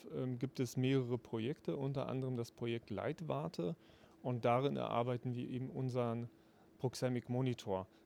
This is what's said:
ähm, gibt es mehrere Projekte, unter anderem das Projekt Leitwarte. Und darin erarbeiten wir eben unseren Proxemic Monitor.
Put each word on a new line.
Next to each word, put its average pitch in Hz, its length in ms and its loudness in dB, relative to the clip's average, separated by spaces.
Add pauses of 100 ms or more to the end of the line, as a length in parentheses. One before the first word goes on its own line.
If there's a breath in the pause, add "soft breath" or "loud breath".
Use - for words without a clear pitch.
(140)
ähm, 127 240 -2
gibt 135 220 -4
es 127 160 0
mehrere 127 420 4
Projekte, 123 580 -4
unter 135 300 -2
anderem 131 300 -2
das 117 160 -4
Projekt 117 380 -4
Leitwarte. 151 840 -2 (480 soft breath)
Und 123 220 -2
darin 131 320 6
erarbeiten 120 580 0
wir 123 140 -4
eben 131 220 -6
unseren 120 580 -2 (500 soft breath)
Proxemic 123 500 0
Monitor. 120 600 0 (180 soft breath)